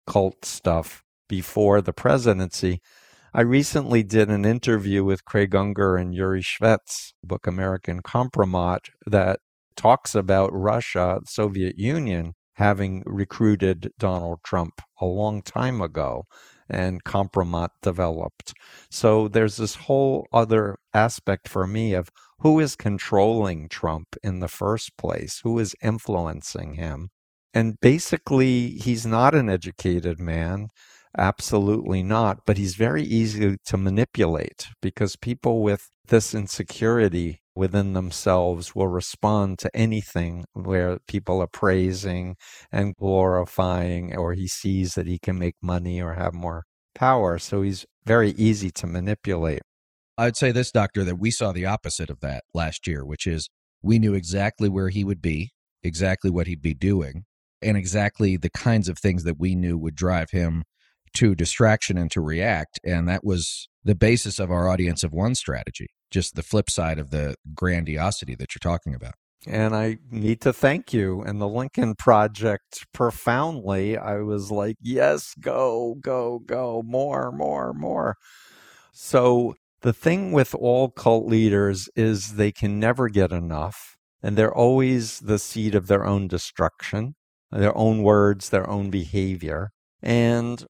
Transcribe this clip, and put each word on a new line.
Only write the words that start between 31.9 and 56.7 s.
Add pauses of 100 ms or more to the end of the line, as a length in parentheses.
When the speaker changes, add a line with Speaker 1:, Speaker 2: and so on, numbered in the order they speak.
Speaker 1:
not,
but
he's
very
easy
to
manipulate (140)
because
people
with (180)
this
insecurity (160)
within
themselves
will
respond
to
anything (100)
where (100)
people
are
praising (360)
and
glorifying,
or
he
sees
that
he
can
make
money
or
have
more (320)
power.
So
he's (200)
very
easy
to
manipulate. (560)
Speaker 2:
I'd
say
this,
Doctor,
that
we
saw
the
opposite
of
that (140)
last
year,
which
is (340)
we
knew
exactly
where
he
would
be, (320)
exactly
what
he'd
be